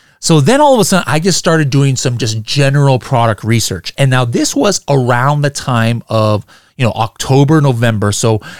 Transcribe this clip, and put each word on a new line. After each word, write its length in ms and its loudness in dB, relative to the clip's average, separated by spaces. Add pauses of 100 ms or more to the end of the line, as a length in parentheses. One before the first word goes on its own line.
(200)
So 220 2
then 180 2
all 140 4
of 60 2
a 60 2
sudden, 220 0
I 120 0
just 180 0
started 320 0
doing 260 2
some 220 -4
just 240 -4
general 580 0
product 440 -2
research. 540 -4
And 120 2
now 160 0
this 300 -2
was 340 0
around 520 0
the 100 -2
time 580 -2
of, 340 0 (320)
you 80 -4
know, 80 0
October, 680 0
November. 500 0
So 300 0 (180)